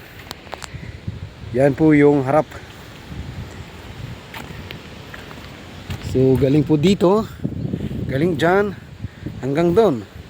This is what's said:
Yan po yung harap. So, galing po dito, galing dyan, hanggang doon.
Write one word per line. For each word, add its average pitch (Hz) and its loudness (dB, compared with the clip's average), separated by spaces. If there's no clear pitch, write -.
Yan 139 4
po 156 6
yung 143 8
harap. 151 4
So, 131 4
galing 135 4
po 151 2
dito, 196 4
galing 147 0
dyan, 185 2
hanggang 156 2
doon. 170 4